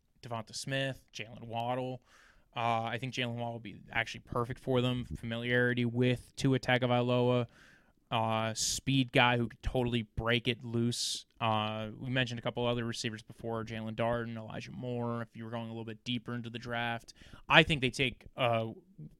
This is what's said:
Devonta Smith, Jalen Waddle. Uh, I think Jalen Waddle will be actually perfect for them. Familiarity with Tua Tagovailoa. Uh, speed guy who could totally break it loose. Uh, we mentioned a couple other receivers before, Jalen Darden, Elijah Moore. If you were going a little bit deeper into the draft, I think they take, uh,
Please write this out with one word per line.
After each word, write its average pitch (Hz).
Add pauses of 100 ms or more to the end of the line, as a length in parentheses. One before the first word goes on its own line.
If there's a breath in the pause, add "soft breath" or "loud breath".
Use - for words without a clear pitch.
(220)
Devonta 117
Smith, 135 (120)
Jalen 117
Waddle. 127 (560 soft breath)
Uh, 117
I 117
think 127
Jalen 120
Waddle 117
will 117
be 107 (120)
actually 117
perfect 123
for 127
them. 123 (120)
Familiarity 123
with 120
Tua 131
Tagovailoa. 123 (640 soft breath)
Uh, 113
speed -
guy 123
who 120
could -
totally 120 (100)
break 117
it 117
loose. 117 (160)
Uh, 110 (120)
we 131
mentioned 123
a 120
couple 120
other 120
receivers 113
before, 113
Jalen 110
Darden, 117
Elijah 113
Moore. 120
If 117
you 113
were 110
going 117
a -
little 113
bit 113
deeper 120
into 120
the 117
draft, 117 (380 loud breath)
I 151
think 151
they 127
take, 123 (100)
uh, 117 (520)